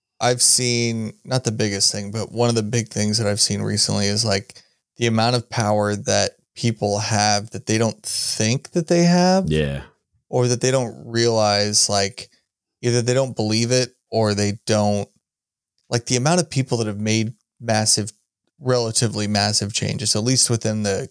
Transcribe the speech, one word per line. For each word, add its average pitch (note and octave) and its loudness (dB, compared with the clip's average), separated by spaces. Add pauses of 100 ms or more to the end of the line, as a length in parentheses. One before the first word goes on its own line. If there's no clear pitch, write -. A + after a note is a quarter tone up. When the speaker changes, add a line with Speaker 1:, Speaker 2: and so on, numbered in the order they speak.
(200)
Speaker 1:
I, B2 2
I've B2 0
seen, A#2 0 (100)
not C3 -2
the A2+ 0
biggest G#2 0
thing, G2+ -6
but A2 -6
one A#2+ 2
of A#2 4
the A2 2
big A2 -2
things G#2+ 0
that A2 0
I've G2+ 0
seen G#2 0
recently G#2 0
is, G#2 0
like, G2 -4 (340)
the A#2+ 0
amount A2+ 2
of A#2 -4
power G#2 0
that G2+ 0 (240)
people G#2 -2
have G#2 0
that - -12
they A2 0
don't A2+ -2
think - -2
that F3 -2
they E3+ 4
have. F3+ 4
Speaker 2:
Yeah. C#2+ -2 (440)
Speaker 1:
Or B2 0
that A#2+ 0
they B2+ 2
don't B2+ 0 (120)
realize, G#2+ 2
like, G2+ -2 (540)
either B2 2
they A#2+ 2
don't C3 0
believe A2 0
it B2+ 0 (160)
or A2 0
they G2+ -2
don't, G#2 0 (800)
like, A#2+ -2
the B2+ 0
amount D#3 2
of F3 -4
people C3 -2
that A2+ 0
have G#2 -6
made A2 0 (260)
massive, G#2+ -2 (460)
relatively A2+ 0
massive G#2 0
changes, - -2
at G#2+ -2
least B2 2
within A2 -2
the G2 -2